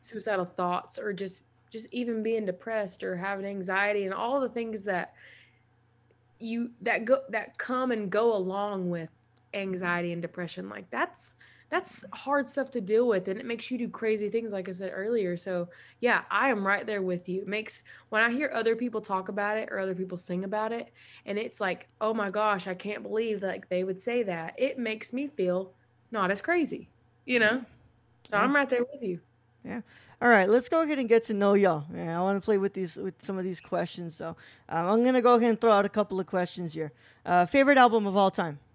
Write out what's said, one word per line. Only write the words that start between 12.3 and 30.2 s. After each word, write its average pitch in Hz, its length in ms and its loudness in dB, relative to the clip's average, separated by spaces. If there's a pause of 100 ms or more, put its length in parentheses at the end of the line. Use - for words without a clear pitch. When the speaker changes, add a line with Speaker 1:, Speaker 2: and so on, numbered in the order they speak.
Speaker 1:
stuff 262 260 -6
to 240 80 -2
deal 220 280 2
with, 190 200 2
and 196 120 -4
it - 60 -10
makes 233 240 -8
you 254 80 -4
do 233 100 -4
crazy 220 400 -2
things, 226 240 -4
like 190 160 -6
I 190 40 -8
said 185 220 -8
earlier. 190 420 -2
So, 175 320 -4 (320)
yeah, 233 300 2
I 226 200 2
am 202 140 0
right 196 220 0
there 208 160 -2
with 180 260 -4
you. 185 140 -4
It 202 60 -10
makes, 214 340 -6 (280)
when 220 120 4
I 233 80 4
hear 269 240 0
other 226 220 2
people 226 240 -4
talk 190 280 -4
about 208 280 -2
it 220 160 -4
or 196 80 -2
other 190 140 -2
people 185 220 -6
sing 180 280 -6
about 214 280 -2
it, 233 200 -10 (320)
and 202 140 -4
it's 220 220 -8
like, 185 280 -4 (120)
"Oh 220 140 0
my 202 160 0
gosh, 202 380 0
I 180 60 -4
can't 208 280 -8
believe, 208 400 -2
like, 190 260 -6
they 180 140 0
would 190 180 -4
say 240 220 -2
that." 165 340 -4
It 269 220 -2
makes 220 340 -6
me 277 140 -4
feel 190 460 -2 (400)
not 196 180 2
as 196 100 -2
crazy, - 480 -2 (360)
you 247 160 2
know? 214 160 6
Speaker 2:
Yeah. 262 40 -4 (680)
Speaker 1:
So 208 60 0
Speaker 2:
Yeah. 202 80 6
Speaker 1:
I'm 269 100 2
right 277 160 4
there 247 220 2
with 262 100 -12
you. 180 160 -4 (460)
Speaker 2:
Yeah. 247 160 -8 (420)